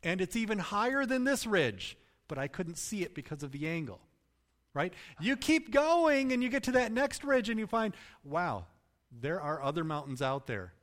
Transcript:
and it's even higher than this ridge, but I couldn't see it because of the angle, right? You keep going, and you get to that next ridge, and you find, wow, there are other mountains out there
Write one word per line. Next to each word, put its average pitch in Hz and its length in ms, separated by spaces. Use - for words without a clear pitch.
and 180 180
it's 180 140
even 220 240
higher 247 480
than 254 160
this 262 240
ridge, 143 500
but 143 120
I 139 100
couldn't 170 300
see 196 260
it - 100
because 147 300
of 135 80
the 147 160
angle, 156 320
right? 160 180
You 233 160
keep 311 340
going, 294 640
and 247 100
you 254 60
get 240 160
to 254 80
that 247 180
next 254 320
ridge, 262 280
and 226 80
you 214 100
find, 220 260
wow, 139 420
there 139 300
are 147 220
other 151 220
mountains 143 360
out 135 260
there 95 260